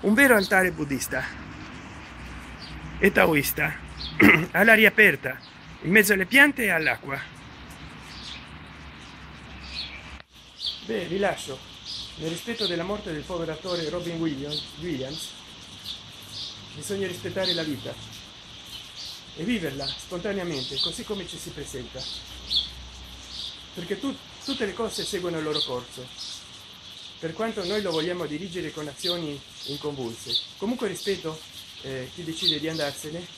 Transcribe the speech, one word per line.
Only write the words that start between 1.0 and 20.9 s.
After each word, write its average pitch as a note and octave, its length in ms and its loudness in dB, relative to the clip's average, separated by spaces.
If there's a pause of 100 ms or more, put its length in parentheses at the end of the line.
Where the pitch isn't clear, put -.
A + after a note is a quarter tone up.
e G3 120 8
taoista, D3+ 640 4 (400)
<clears throat> F3 360 8
all'aria G#3+ 360 10
aperta, D#3 500 8 (440)
in D#3 100 2
mezzo G#3 220 8
alle F#3+ 120 4
piante C4+ 380 8
e G#3 60 4
all'acqua. C#3 500 2 (3750)
Beh, G3+ 220 0
vi F3+ 120 0
lascio. E3 400 0 (560)
Nel D#3+ 140 -4
rispetto G#3+ 360 -2
della E3+ 180 0
morte G3+ 280 -4
del D3 120 -4
povero E3 280 -2
attore E3 380 -2
Robin E3+ 260 -2
Williams, D3+ 460 0 (180)
Williams, D3+ 520 -4 (1400)
bisogna G3 320 -2
rispettare F3+ 460 -2
la E3 100 0
vita B2+ 300 -4 (1400)
e D#3 80 -6
viverla D#3+ 420 0
spontaneamente, E3+ 960 -2
così - 240 -2